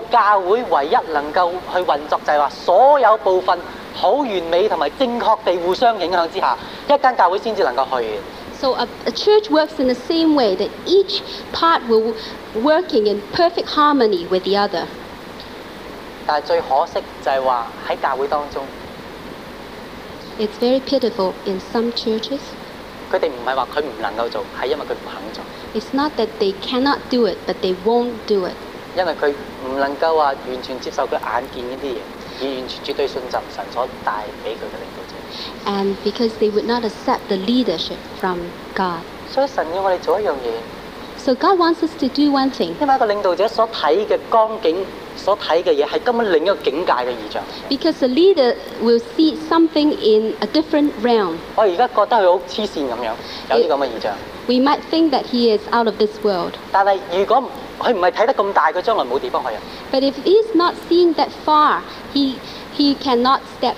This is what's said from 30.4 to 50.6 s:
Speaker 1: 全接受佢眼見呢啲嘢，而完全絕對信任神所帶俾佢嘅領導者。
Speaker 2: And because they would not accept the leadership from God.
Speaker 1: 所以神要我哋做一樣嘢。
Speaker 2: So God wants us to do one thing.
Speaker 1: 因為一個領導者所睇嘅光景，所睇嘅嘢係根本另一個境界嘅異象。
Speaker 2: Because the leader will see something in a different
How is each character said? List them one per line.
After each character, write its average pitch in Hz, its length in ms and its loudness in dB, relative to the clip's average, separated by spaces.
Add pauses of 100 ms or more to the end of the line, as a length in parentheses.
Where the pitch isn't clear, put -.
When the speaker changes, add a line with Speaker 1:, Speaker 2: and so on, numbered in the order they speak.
Speaker 1:
全 127 180 -8
接 - 120 -8
受 127 160 -2
佢 - 60 -4
眼 120 300 -2 (120)
見 123 160 -8
呢 131 100 -8
啲 143 60 -6
嘢， 120 100 -4 (440)
而 131 40 -2 (100)
完 127 120 -8
全 - 160 -12
絕 139 140 -6
對 139 100 0
信 131 140 -8 (100)
任 113 100 -2 (140)
神 101 180 -8
所 123 140 -2 (180)
帶 107 200 -4 (200)
俾 107 40 -4
佢 110 180 -8
嘅 107 100 -10
領 117 80 -12 (100)
導 95 120 -12
者。 - 80 -16 (500)
Speaker 2:
And 196 380 0
because 220 360 0
they 214 120 4
would 208 140 2
not 233 180 0
accept - 440 -2
the 196 100 0
leadership 190 600 0 (220)
from 185 180 -2 (380)
God. 175 260 -2 (300)
Speaker 1:
所 269 120 2
以 277 40 2
神 180 180 -2 (100)
要 196 60 -2
我 190 100 2
哋 180 80 2
做 175 200 2
一 214 40 -2
樣 180 80 2
嘢。 123 220 -4 (640)
Speaker 2:
So 262 180 2
God 359 240 4
wants 339 260 4
us 311 140 -2
to 269 80 0
do 285 240 2
one 269 200 2
thing. 170 280 -2
Speaker 1:
因 294 80 2
為 269 80 6
一 - 20 4
個 247 80 2
領 208 160 2
導 185 140 4
者 196 120 4
所 220 240 2
睇 175 360 2
嘅 190 100 2 (120)
光 220 200 4 (140)
景， 175 220 0 (320)
所 202 200 0
睇 - 240 2
嘅 175 140 2
嘢 143 100 2
係 156 140 -2
根 240 180 0
本 214 160 2
另 151 100 4
一 180 40 0
個 196 80 2
境 151 300 -2
界 175 80 2
嘅 123 160 0
異 120 220 -8
象。 107 120 -6 (260)
Speaker 2:
Because 311 300 0
the 269 80 2
leader 294 480 6 (260)
will 233 200 4 (140)
see 311 220 4 (120)
something 320 420 4 (100)
in 220 380 4
a 208 80 0
different 294 440 2 (120)